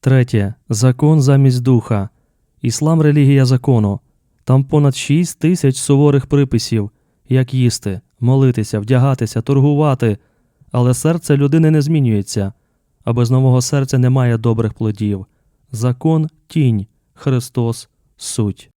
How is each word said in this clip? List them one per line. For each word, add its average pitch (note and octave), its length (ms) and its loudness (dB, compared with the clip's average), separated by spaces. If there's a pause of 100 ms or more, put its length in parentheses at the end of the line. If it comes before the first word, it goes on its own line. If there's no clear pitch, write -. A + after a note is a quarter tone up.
Третє. A#2+ 520 0 (160)
Закон B2+ 520 2
замість C3+ 400 2
духа. A2+ 480 0 (520)
Іслам — D#3 400 0
релігія C#3+ 440 4
закону. B2 540 0 (440)
Там C3+ 200 2
понад C#3+ 320 0
шість D#3+ 440 -2
тисяч D3+ 380 0
суворих C#3 480 2
приписів, A#2 680 -2 (380)
як B2+ 240 0
їсти, A#2 480 -2 (180)
молитися, B2 600 0
вдягатися, B2 640 -2
торгувати. C#3 760 0 (540)
Але B2 220 0
серце D#3 440 0
людини D#3 340 2
не D#3 100 2
змінюється, A2 720 -2 (500)
а A#2 100 -2
без A#2+ 180 0
нового C3 300 2
серця C3+ 360 -2
немає B2 400 2
добрих A2+ 360 -2
плодів. G#2 520 -4 (460)
Закон — B2+ 560 -2 (200)
тінь, A#2+ 380 -2 (280)
Христос — B2 760 -4 (280)
суть. - 600 -6